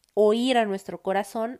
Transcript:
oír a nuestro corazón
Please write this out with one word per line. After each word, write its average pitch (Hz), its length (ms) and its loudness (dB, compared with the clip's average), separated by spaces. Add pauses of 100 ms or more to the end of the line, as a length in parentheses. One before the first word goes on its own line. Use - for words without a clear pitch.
(140)
oír 233 440 2
a 226 80 4
nuestro 196 360 -8
corazón 220 580 -4